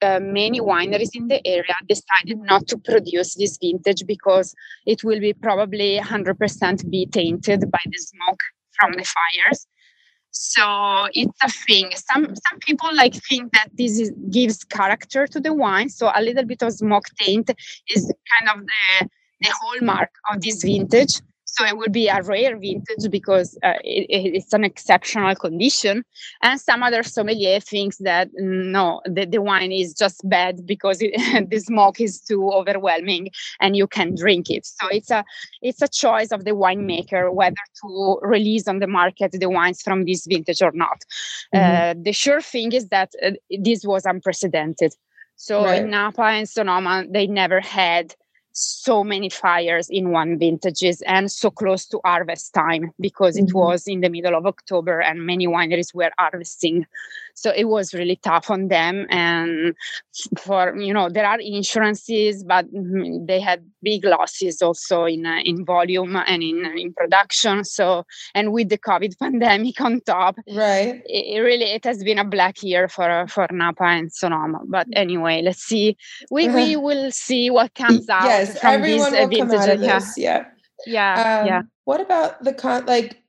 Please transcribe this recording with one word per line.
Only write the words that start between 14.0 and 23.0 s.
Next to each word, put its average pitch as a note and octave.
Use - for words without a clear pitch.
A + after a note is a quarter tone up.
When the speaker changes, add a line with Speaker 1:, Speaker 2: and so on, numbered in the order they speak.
Speaker 1:
gives A3
character A3+
to C#4+
the D#4
wine. A3+
So -
a G#3
little A#3+
bit A#3+
of A#3
smoke G#3
taint G#3
is -
kind A3
of G3+
the, F#3+
the G#3+
hallmark A3+
of G#3
this G#3+
vintage. G3
So A#3
it G#3+
will A3
be G#3+
a G3
rare A3
vintage G#3